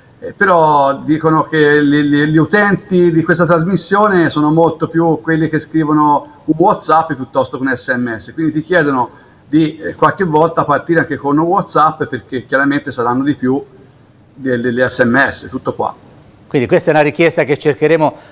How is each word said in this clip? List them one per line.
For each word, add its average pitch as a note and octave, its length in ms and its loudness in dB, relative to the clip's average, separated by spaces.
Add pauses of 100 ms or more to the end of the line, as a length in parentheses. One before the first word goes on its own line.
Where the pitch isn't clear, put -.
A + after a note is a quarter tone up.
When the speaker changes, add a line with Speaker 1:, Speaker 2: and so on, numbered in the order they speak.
(200)
Speaker 1:
eh, - 120 -12
però D#3 640 2
dicono D#3 440 0
che D3+ 420 2
gli, D3 180 2
gli, C#3+ 240 2
gli D#3 120 2
utenti F#3 720 2
di D#3+ 100 2
questa E3+ 220 0
trasmissione F3+ 840 2
sono D3+ 200 0
molto D#3+ 380 0
più E3 320 0
quelli D#3+ 280 -2
che D3+ 100 -2
scrivono D3+ 840 0
un D#3 120 -2
WhatsApp D#3+ 560 0
piuttosto C3 460 -6
che B2+ 60 -6
un B2+ 120 -2
S - 120 -6
M B2 280 -4
S, A2 160 -16
quindi D#3+ 200 -4
ti D3+ 100 -4
chiedono C#3+ 480 0 (360)
di, D#3 320 0
eh, E3+ 160 -10
qualche D#3 300 0
volta D#3+ 400 0
partire D3+ 360 -2
anche C#3+ 160 -4
con C#3+ 200 -2
un D#3 80 2
WhatsApp D#3+ 600 0
perché B2 420 -8
chiaramente C#3 460 -2
saranno B2 320 -2
di C#3+ 100 0
più C3+ 280 -2 (720)
delle, C3 280 -4
delle B2 280 0
S - 120 -2
M B2 280 2
S, - 220 -8
tutto B2+ 240 -8
qua. - 180 -6 (540)
Speaker 2:
Quindi B2+ 200 -2
questa E3 240 2
è D3+ 40 2
una D3+ 80 4
richiesta D#3 420 0
che C#3+ 140 0
cercheremo D3+ 560 0 (180)